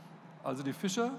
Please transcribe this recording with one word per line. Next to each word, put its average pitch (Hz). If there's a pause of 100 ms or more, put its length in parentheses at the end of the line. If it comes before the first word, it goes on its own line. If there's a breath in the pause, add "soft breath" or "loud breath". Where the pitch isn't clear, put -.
(440 loud breath)
Also 135
die 135
Fischer 233